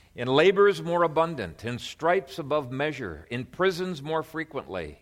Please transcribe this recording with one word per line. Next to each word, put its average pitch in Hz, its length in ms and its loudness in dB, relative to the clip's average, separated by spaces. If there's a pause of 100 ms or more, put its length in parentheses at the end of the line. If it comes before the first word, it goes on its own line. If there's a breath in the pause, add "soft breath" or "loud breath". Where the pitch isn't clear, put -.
(160 loud breath)
"In 120 120 -4
labors 185 540 6
more 170 220 2
abundant, 151 600 0
in 120 140 -4
stripes 175 600 -2
above 143 320 -2
measure, 131 580 -6
in 120 160 -6
prisons 180 560 0
more 156 220 -2
frequently, 95 800 -8